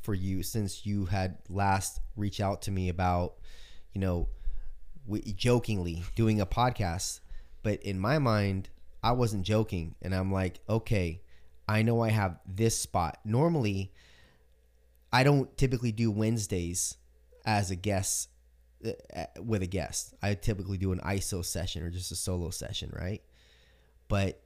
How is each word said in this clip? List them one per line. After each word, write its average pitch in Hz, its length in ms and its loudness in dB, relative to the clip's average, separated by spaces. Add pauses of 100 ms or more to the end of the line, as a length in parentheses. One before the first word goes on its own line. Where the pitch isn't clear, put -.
for 107 120 0
you 95 280 0
since 101 440 -4
you 101 200 0
had 92 300 0 (120)
last 95 520 2 (160)
reached 104 240 -2
out 101 220 0
to - 80 -2
me 92 180 0
about, 90 460 2 (580)
you 98 80 -4
know, 90 280 2 (800)
w-, 104 260 -4
jokingly 92 720 2 (100)
doing 110 260 4
a 98 60 4
podcast. 113 720 0 (460)
But 104 180 0
in 95 160 -4
my 123 220 2
mind, 101 480 2 (340)
I 113 100 2
wasn't 110 320 2
joking. 98 580 0
And 92 120 -2
I'm 95 160 0
like, 95 380 0
"Okay, 98 540 0 (460)
I 107 140 4
know 117 180 4
I 113 100 4
have 101 360 2
this 107 320 2
spot." - 460 -2
Normally, 110 640 2 (1200)
I 127 120 6
don't 139 320 4
typically 123 340 2
do 110 220 2
Wednesdays 101 840 0 (480)
as 101 280 2
a 92 40 -2
guest, 95 520 0 (580)
uh, 110 40 -2 (260)
uh, 85 80 -6 (180)
with 107 200 0
a 92 40 -2
guest. 87 560 -4
I 101 120 2
typically 95 440 -2
do 95 140 2
an 90 80 -2
iso 95 440 -2
session 85 380 -4
or 85 80 -4
just 90 220 -6
a - 40 -6
solo 87 340 -2
session, - 460 -8
right? 95 260 -6 (840)
But 98 400 0